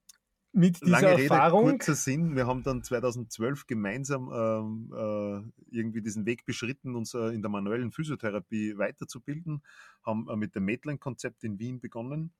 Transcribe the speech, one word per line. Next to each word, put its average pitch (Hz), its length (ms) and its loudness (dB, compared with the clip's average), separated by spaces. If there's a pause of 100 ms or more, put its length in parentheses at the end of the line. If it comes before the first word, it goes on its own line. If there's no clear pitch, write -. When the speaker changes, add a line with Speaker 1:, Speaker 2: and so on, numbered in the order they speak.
(520)
Speaker 1:
Mit 175 280 6
dieser 175 100 4
Speaker 2:
lange 175 280 8
Rede, 135 60 4
Speaker 1:
Erfahrung 160 440 6
Speaker 2:
kurzer 233 260 2
Sinn, 151 400 0
wir 127 120 2
haben 127 160 0
dann 127 200 -2
zweitausendzwölf 120 840 -2
gemeinsam, 131 680 -4
ähm, 110 640 -2
äh, 107 800 -6
irgendwie 113 240 -4
diesen 107 240 -4
Weg 117 220 -4
beschritten, 123 500 -6
uns, 113 160 -6
äh, 117 220 -2
in 107 80 -4
der 107 80 -4
manuellen 104 420 -4
Physiotherapie 107 840 -4
weiterzubilden, 143 840 -6 (400)
haben, 110 280 -4
äh, 113 60 -4
mit 107 180 -4
dem 98 100 -2
Maitland-Konzept 127 800 -6
in 104 140 -8
Wien 123 200 -8
begonnen 131 600 -10